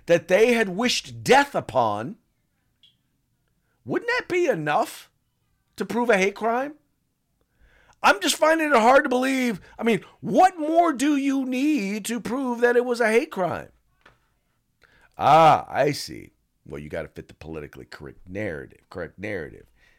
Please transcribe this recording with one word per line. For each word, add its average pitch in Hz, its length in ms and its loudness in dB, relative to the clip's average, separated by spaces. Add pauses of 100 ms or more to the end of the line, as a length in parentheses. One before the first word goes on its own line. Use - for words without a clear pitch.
that 170 200 2
they 220 260 4
had 226 160 0
wished 175 540 -4
death 277 300 4
upon, 120 600 -2 (1700)
wouldn't 359 320 -6
that - 100 -6
be 349 200 -2
enough 160 600 -4 (680)
to 214 100 -8
prove 226 240 -2
a 214 80 4
hate 196 180 0
crime? 247 380 -4 (1300)
I'm 392 200 2
just - 160 -2
finding 311 320 2
it 294 60 4
hard 254 280 6
to 294 60 -4
believe. 254 500 0 (180)
I - 60 -8
mean, 220 180 2 (200)
what 370 360 2
more 320 360 2
do 277 240 0
you 269 280 -2
need 247 600 -2
to 226 160 -6
prove 240 400 -6
that 240 160 4
it 247 80 2
was 240 160 -2
a 220 100 2
hate 254 200 0
crime? 123 380 -6 (1500)
Ah, 139 520 6
I 139 220 0
see. 53 400 -12 (340)
Well, 71 140 -14
you 73 80 -14
gotta 80 200 -10
fit 78 200 -20
the - 60 -20
politically 73 520 -16
correct - 420 -20
narrative, 90 640 -12
correct 85 280 -14
narrative. 82 480 -12 (340)